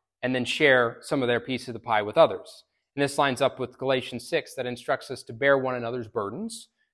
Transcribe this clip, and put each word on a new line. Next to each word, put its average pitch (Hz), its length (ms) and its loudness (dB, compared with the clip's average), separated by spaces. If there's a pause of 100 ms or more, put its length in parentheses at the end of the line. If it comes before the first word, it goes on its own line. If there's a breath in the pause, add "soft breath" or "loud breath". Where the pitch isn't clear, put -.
(240)
and 127 100 0
then 127 100 0
share 123 580 4
some 147 200 -2
of 120 60 2
their 120 120 2
piece 127 280 -6
of 117 80 -10
the 113 40 -10
pie 113 220 0
with 104 160 -2
others. 123 460 2 (320)
And 143 80 2
this 143 160 -2
lines 139 200 2
up 135 200 0
with 123 180 -8
Galatians 131 500 -4
six - 280 -4
that 127 100 -6
instructs 123 460 -4
us 120 120 -10
to 127 100 -14
bear 139 260 4
one 127 160 -2
another's 120 320 -6
burdens 120 640 -6 (240)